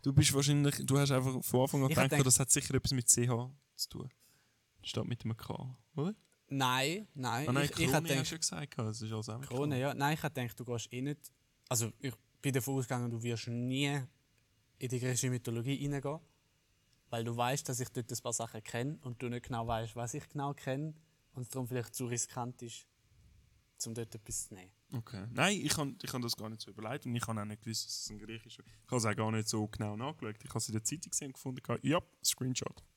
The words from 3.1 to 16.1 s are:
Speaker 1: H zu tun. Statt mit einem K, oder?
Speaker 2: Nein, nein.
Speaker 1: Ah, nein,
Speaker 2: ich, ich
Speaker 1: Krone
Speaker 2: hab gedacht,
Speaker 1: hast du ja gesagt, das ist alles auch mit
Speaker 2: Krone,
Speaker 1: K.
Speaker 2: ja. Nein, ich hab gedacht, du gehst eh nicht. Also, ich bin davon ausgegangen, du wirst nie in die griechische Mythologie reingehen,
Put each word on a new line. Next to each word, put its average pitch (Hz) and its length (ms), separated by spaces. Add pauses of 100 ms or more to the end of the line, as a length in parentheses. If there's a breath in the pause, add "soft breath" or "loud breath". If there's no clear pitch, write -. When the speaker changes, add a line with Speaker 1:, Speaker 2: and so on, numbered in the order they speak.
Speaker 1:
H 123 240 (240)
zu - 140
tun. - 220 (720 soft breath)
Statt - 240
mit - 180
einem 110 100
K, 127 440 (180)
oder? 170 180 (340)
Speaker 2:
Nein, 135 680
nein. 127 340
Speaker 1:
Ah, 123 40
nein, 139 120
Speaker 2:
ich, 143 60
ich - 60
Speaker 1:
Krone 160 180
Speaker 2:
hab 156 80
gedacht, 143 180
Speaker 1:
hast - 100
du 170 40
ja 165 40
gesagt, 156 400
das 110 220
ist 110 120
alles 107 180
auch 113 80
mit 135 100
Speaker 2:
Krone, 139 280
Speaker 1:
K. 123 40
Speaker 2:
ja. 135 140
Nein, 143 180
ich 160 100
hab 151 120
gedacht, 123 260
du 123 60
gehst 120 260
eh 123 80
nicht. 147 320 (380)
Also, 117 200 (100)
ich 131 120 (300)
bin 139 100
davon 135 240
ausgegangen, 123 340
du 117 120
wirst 117 260
nie 131 500 (800)
in 131 120
die 127 100
griechische 127 300
Mythologie 120 600
reingehen, 139 300 (880)